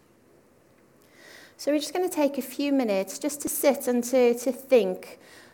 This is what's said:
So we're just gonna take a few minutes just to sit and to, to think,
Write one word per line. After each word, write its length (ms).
So 140
we're 80
just 140
gonna 160
take 280
a 40
few 320
minutes 460
just 220
to 80
sit 380
and 180
to, 340
to 120
think, 680